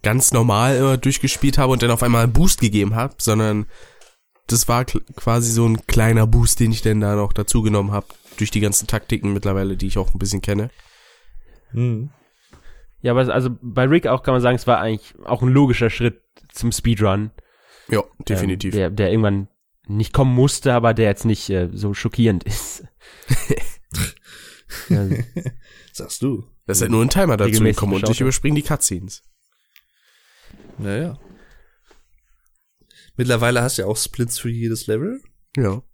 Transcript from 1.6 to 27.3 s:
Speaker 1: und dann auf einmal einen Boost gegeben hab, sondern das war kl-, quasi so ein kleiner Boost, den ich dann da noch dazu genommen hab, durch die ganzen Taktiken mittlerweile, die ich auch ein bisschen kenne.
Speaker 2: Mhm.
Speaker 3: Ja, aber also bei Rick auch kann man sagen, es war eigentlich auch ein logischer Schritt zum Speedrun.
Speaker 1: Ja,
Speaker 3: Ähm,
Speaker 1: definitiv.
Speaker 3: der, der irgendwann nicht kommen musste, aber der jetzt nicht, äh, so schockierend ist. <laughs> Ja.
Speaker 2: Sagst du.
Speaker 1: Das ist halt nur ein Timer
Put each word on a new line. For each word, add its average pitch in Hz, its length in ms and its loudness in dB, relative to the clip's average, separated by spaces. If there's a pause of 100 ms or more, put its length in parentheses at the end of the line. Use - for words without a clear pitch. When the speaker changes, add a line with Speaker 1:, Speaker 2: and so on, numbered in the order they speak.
Speaker 1:
und 120 100 0
dann 120 80 2
auf 113 120 0
einmal 120 200 4
einen 117 80 2
Boost 160 300 6
gegeben 104 340 2
hab, 120 260 -4
sondern 107 440 0 (800)
das - 240 0
war 120 160 2
kl-, - 180 -2 (140)
quasi 117 340 0
so 117 160 2
ein 113 200 0
kleiner 113 380 4
Boost, 113 360 4
den 113 100 4
ich 107 100 -2
dann 107 200 0
da 104 160 0
noch 101 160 0
dazu 107 280 0
genommen 104 300 0
hab, 101 220 -6 (240)
durch 107 120 -2
die 104 120 0
ganzen 101 260 0
Taktiken 101 460 -4
mittlerweile, 98 420 -2
die 95 120 -4
ich 92 100 -2
auch 92 160 0
ein 92 60 0
bisschen 98 200 -4
kenne. 104 300 -4 (1040)
Speaker 2:
Mhm. 120 380 -2 (880)
Speaker 3:
Ja, 123 100 -2
aber 123 220 0
also 127 160 0 (120)
bei 127 220 -2
Rick 151 240 2
auch 123 160 0
kann 135 100 2
man 127 80 2
sagen, 123 140 2
es - 120 -4
war 117 120 4
eigentlich 107 360 -6 (100)
auch - 160 -2
ein 127 80 2
logischer 127 400 4
Schritt 120 320 -2 (320)
zum 117 180 -4
Speedrun. 107 600 0 (580)
Speaker 1:
Ja, 107 100 2
Speaker 3:
Ähm, - 260 -10
Speaker 1:
definitiv. 95 480 -2
Speaker 3:
der, 95 160 -2
der 101 220 0
irgendwann 101 380 0 (400)
nicht 104 220 -4
kommen 131 240 2
musste, 131 380 2
aber 117 200 2
der 113 120 2
jetzt 101 180 -2
nicht, 110 260 -2
äh, 90 220 -2
so 101 220 -4
schockierend 110 500 0
ist. - 400 -8 (440)
<laughs> - 1600 -6
Ja. 101 180 2 (840)
Speaker 2:
Sagst - 280 -12
du. 127 240 -4 (200)
Speaker 1:
Das 98 120 -2
ist - 40 0
halt 92 100 -2
nur 110 100 2
ein 139 80 2
Timer 170 280 2